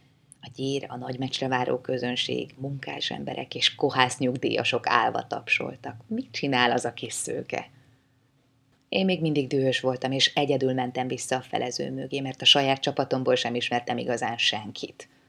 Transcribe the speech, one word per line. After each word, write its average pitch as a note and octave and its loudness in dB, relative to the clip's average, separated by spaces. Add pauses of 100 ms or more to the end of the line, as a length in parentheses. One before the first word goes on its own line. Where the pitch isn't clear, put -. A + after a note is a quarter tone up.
(400)
A - -16
gyér, C3+ -2
a B2 -12
nagy B2+ -6
meccsre C3+ -2
váró B2+ 2
közönség, B2 -2
munkás C#3+ -6
emberek C3+ -6
és - 2
kohász C3 4
nyugdíjasok B2 2
állva A#2 2
tapsoltak. - -4 (100)
Mit A#3 -4
csinál B2 4
az B2 2
a A#2+ -4
kis - -8
szőke? - -6 (1160)
Én F#3+ 2
még F3+ 2
mindig D3 2
dühös C3 2
voltam, B2+ 0
és C3+ 2
egyedül C3+ 2
mentem B2+ -2
vissza B2+ -2
a B2 -4
felező C3 -4
mögé, C3+ -6
mert C3+ -6
a - -2
saját C3+ 4
csapatomból C3 2
sem A#2+ 0
ismertem A#2+ -2
igazán A#2+ -2
senkit. - -4 (200)